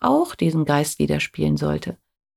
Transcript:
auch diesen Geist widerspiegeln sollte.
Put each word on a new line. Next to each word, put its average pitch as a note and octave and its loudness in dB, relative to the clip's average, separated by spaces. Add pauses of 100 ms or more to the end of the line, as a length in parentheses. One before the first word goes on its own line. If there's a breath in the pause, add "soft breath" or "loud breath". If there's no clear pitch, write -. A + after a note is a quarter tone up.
auch D4 2
diesen D#3+ 0
Geist D3 0
widerspiegeln D3 0
sollte. D2 -4 (400)